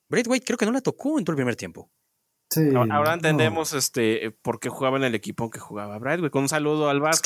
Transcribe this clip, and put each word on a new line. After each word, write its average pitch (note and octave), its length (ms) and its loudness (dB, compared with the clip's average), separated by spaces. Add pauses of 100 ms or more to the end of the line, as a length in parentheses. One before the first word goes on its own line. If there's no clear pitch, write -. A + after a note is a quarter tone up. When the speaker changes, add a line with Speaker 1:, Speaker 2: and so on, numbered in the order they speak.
Speaker 1:
Braithwaite A#3 380 0
creo B3 120 -2
que G#3 80 0
no A3 60 0
la C4 80 0
tocó D4 380 -2
en G3+ 60 -2
todo E3+ 80 -2
el D3+ 40 0
primer B2 200 0
tiempo. E2+ 340 -12 (600)
Speaker 2:
Sí, D#3 100 0 (160)
Speaker 3:
Ahora, A#2+ 200 4
ahora D3+ 160 4
Speaker 2:
no. - 20 2
Speaker 3:
entendemos, D#3 580 2
este, A2+ 580 0 (120)
por A2+ 180 -2
qué - 80 -6
jugaba C3 300 -2
en C3+ 60 2
el B2 100 0
equipo A2+ 340 -6
que G#2+ 100 -14
jugaba G#2 400 -12
Braithwaite. D3 320 -2
Con C3+ 120 0
un C#3 80 0
saludo D3+ 400 0
al C#3 100 2
Vasco. D#3 260 2